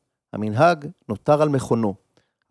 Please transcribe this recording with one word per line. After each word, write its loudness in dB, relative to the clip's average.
המנהג 0
נותר 0
על 2
מכונו. -2